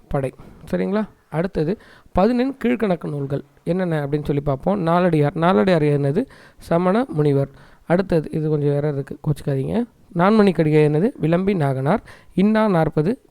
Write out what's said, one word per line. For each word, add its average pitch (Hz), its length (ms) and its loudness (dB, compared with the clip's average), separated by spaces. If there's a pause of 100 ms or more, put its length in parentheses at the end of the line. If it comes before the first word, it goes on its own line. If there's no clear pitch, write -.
(140)
படை, 135 180 -2 (400)
சரிங்களா? 185 320 -2 (340)
அடுத்தது 175 360 -2 (440)
பதினெண் 247 440 0
கீழ்க்கணக்கு 208 540 -2
நூல்கள் 139 280 -6 (280)
என்னென்ன 175 320 -2
அப்படின்னு 147 260 -4
சொல்லி 143 200 -2
பார்ப்போம். 180 300 -2 (100)
நாலடியார், 165 460 2 (100)
நாலடியார் 185 460 2
எழுதினது 143 320 0 (460)
சமண 185 340 2 (140)
முனிவர். 139 340 2 (400)
அடுத்தது, 175 340 0 (100)
இது 156 160 -2
கொஞ்சம் 143 240 0
வேற 143 180 -2
இருக்கு, 139 200 -8 (100)
கோச்சுக்காதீங்க. 143 520 -2 (440)
நான்மணி 202 360 4
கடிகை 156 240 2
எழுதினது 151 280 2 (140)
விளம்பி 180 300 0 (100)
நாகனார். 139 400 0 (400)
இன்னா 214 200 2 (120)
நாற்பது 160 360 0 (200)